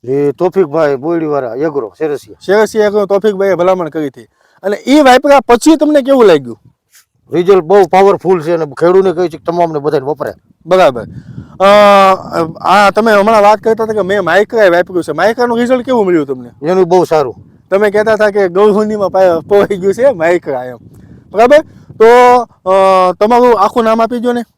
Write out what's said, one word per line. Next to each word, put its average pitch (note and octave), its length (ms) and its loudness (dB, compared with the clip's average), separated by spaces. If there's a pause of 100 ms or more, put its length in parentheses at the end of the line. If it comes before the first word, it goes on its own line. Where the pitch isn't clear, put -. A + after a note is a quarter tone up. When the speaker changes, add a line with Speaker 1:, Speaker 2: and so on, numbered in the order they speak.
Speaker 1:
એ C#3 280 -2
તોફિકભાઈ D#3 640 -2
બોયડીવાળા D3 580 -6
એગ્રો C#3 440 -6
સેરસિયા. D3 480 -8
Speaker 2:
સેરસિયા G#3 400 0
એગ્રો G3+ 200 -2
તોફિકભાઈએ G3 480 -2
ભલામણ F3 340 -2
કરી D3+ 180 -6
હતી. A#2+ 200 -14 (360)
અને G3 140 -6 (100)
ઈ C#4+ 140 4
વાપર્યા C4+ 400 4
પછી B3 360 2
તમને D4 260 0
કેવું C4 220 2
લાગ્યું? C#3 340 0 (720)
Speaker 1:
રિઝલ્ટ F3+ 320 0
બહુ F#3+ 200 2
પાવરફુલ F#3 580 0
છે E3 100 -4
અને D#3+ 140 -4
ખેડૂતને F3+ 460 0
કહે F3 160 -4
છે D3+ 100 -12
કે - 60 -20
તમામને E3 340 -4
બધાને C#3+ 280 -4
વપરાય. C#3 280 -8 (320)
Speaker 2:
બરાબર. D#3+ 360 0 (580)
અ, F#3+ 60 2 (960)
આ G3 300 2
તમે A3 220 0
હમણાં G#3 300 2
વાત G#3 160 4
કરતા A3 260 -2
હતા G#3+ 80 -6
કે G#3 100 -4
મેં F#3+ 220 -4
માઇક્રા G3+ 440 0
વાપર્યું F3 360 -2
છે. D#3+ 80 -10
માઇક્રાનું A#3 460 -2
રિઝલ્ટ A#3+ 280 -2
કેવું A#3+ 200 -2
મળ્યું E3 200 0
તમને? B2+ 240 -10 (120)
Speaker 1:
એનું F3+ 220 0
બહુ F3 200 2
સારું. D3 300 -2 (360)
Speaker 2:
તમે G3+ 200 0
કહેતા G#3+ 220 -2
હતા G#3 180 0
કે G3 180 -2
ગૌહુંડીમાં G#3 600 0
પાય-, F3+ 380 0
પોવાઈ G3+ 280 0
ગયું F#3 180 -4
છે B3+ 160 0
માઇક્રા D#3+ 540 -4
એમ. B2 120 -14 (540)
બરાબર? B3 260 2 (420)
તો, A3 60 4 (680)
અ, F#3+ 420 2
તમારું A#3+ 480 2
આખું - 240 0
નામ A3+ 180 0
આપી A#3 160 -4
દો A#3+ 140 -4
ને. A#3+ 120 -6 (140)